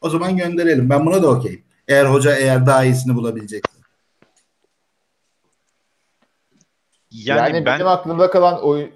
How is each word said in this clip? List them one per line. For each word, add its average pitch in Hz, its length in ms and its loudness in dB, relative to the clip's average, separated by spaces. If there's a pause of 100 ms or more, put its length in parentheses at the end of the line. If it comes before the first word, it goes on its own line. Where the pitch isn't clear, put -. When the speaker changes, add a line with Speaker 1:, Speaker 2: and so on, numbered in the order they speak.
Speaker 1:
O 165 100 -6
zaman 175 260 -4
gönderelim. 170 540 -2
Ben 147 160 0
buna 185 160 2
da 165 60 2
okeyim. 107 340 -2 (260)
Eğer 139 160 4
hoca 135 320 2
eğer 131 300 2
daha 131 180 4
iyisini 127 300 0
bulabilecekse. 110 640 -8 (3250)
Speaker 2:
Yani 113 300 -4
Speaker 3:
Yani 151 260 -2
ben 127 80 2
Speaker 2:
benim 170 120 -4
aklımda 180 440 0
kalan 175 340 2
oy-, 147 320 -2